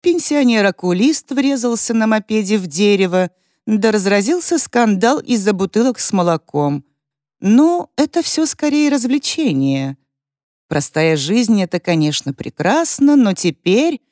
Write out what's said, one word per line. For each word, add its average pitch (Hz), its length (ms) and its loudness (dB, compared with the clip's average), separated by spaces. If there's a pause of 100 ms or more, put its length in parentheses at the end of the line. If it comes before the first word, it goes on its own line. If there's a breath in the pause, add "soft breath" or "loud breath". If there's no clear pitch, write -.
Пенсионер-окулист 247 1300 0
врезался 247 600 -2
на 220 120 2
мопеде 214 520 0
в 185 100 -6
дерево, 185 640 2 (340)
да 214 240 2
разразился 208 680 0
скандал 233 600 0
из-за 214 340 -2
бутылок 202 460 -2
с - 140 -6
молоком. 147 720 -2 (560)
Ну, 302 560 2
это 302 260 0
всё 320 240 -2
скорее 294 420 0
развлечение. 170 1080 -2 (720)
Простая 156 480 0
жизнь — 208 460 0
это, 175 180 -4
конечно, 151 520 -2
прекрасно, 294 840 0
но 226 160 4
теперь 202 680 0 (120)